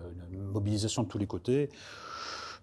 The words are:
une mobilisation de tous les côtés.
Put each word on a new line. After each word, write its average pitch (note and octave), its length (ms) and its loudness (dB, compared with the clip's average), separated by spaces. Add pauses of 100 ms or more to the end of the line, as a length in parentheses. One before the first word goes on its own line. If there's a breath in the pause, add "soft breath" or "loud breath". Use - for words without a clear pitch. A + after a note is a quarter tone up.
(320)
une F#2+ 120 -4
mobilisation G#2 600 4
de - 60 -2
tous - 80 -2
les G2+ 100 2
côtés. C3 420 4 (920 loud breath)